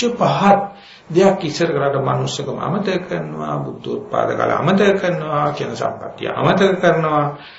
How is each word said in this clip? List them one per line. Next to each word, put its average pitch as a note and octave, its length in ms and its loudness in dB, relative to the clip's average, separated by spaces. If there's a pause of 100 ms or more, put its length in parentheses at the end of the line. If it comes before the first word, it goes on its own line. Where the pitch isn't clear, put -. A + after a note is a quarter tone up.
(120)
පහත් F#3 480 2 (460)
දෙයක් F#3 380 4
ඉස්සර D#3+ 240 -2
කරලා C#3 340 0
manussකම C3 560 -2
අමතක F#3 460 -2
කරනවා, D#3 540 -6
බුද්ධෝත්පාද - 760 -4
කාල - 220 0
අමතක G3 420 4
කරනවා, D#3 560 -2
කියන B2 200 -6
සම්පත්තිය - 580 -6
අමතක F#3+ 500 2
කරනවා, D#3 440 2 (360)